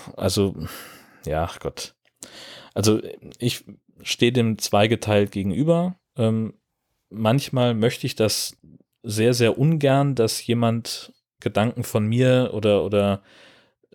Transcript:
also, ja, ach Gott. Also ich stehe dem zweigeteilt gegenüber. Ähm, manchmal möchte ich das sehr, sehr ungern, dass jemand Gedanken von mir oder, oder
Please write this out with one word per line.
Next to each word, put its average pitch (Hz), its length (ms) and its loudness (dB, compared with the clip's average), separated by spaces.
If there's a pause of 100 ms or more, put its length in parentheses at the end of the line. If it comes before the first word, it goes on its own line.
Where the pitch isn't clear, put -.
(160)
also, 95 380 0 (720)
ja, 78 180 -2
ach - 160 -10
Gott. - 340 -10 (800)
Also 107 300 2 (360)
ich - 260 -4 (380)
stehe - 300 0
dem 113 240 0
zweigeteilt 107 720 2
gegenüber. 156 640 0 (200)
Ähm, 110 380 -2 (560)
manchmal 120 640 0
möchte 120 320 0
ich 131 100 -8
das - 400 -2 (460)
sehr, 113 320 2
sehr 117 240 2
ungern, 139 560 2
dass 113 320 0
jemand 117 640 -2 (280)
Gedanken 107 420 -2
von 107 240 -2
mir 127 480 2
oder, 104 300 2
oder 101 380 0 (720)